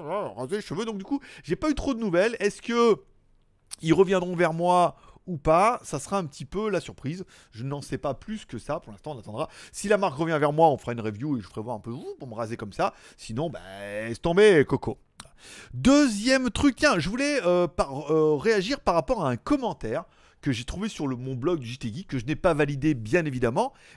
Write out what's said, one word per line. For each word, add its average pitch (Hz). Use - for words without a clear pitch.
ah, 170
raser 131
les 208
cheveux. » 170
Donc, 220
du 190
coup, 277
j'ai 156
pas 311
eu 294
trop -
de 226
nouvelles. 208
Est-ce 202
que 233
ils 160
reviendront 180
vers 165
moi 175
ou 175
pas ? 190
Ça 143
sera -
un 180
petit -
peu 214
la 180
surprise. 160
Je 110
n'en 139
sais -
pas 139
plus -
que 120
ça. 151
Pour 113
l'instant, 151
on 113
attendra. 113
Si -
la 202
marque 175
revient 165
vers 147
moi, 160
on 123
fera -
une 120
review 110
et 107
je 90
ferai -
voir 113
un -
peu 117
vous 359
pour 143
me 117
raser 113
comme 104
ça. 196
Sinon, 135
bah, 95
laisse 107
tomber, 175
Coco. -
Deuxième 247
truc, 277
tiens, 277
je 160
voulais, 269
euh, 175
par, 143
euh, 156
réagir 208
par 180
rapport 190
à 135
un 120
commentaire 175
que 143
j'ai 120
trouvé 208
sur 151
le, 131
mon 131
blog 151
du 117
J 123
T 113
Geek, 170
que 135
je 113
n'ai 147
pas 165
validé, 147
bien 120
évidemment. 135